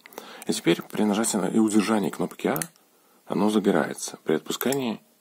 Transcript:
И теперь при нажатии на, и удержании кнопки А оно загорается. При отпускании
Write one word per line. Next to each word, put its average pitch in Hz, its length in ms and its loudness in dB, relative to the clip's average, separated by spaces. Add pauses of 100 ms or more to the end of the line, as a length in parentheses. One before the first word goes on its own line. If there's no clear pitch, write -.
(460)
И - 80 -2
теперь - 300 0
при - 180 -4
нажатии 107 360 0
на, 92 100 0
и - 100 0
удержании 104 540 4
кнопки - 380 -4
А 143 100 0 (680)
оно 101 240 2
загорается. 95 760 0
При - 120 0
отпускании 123 680 -4 (200)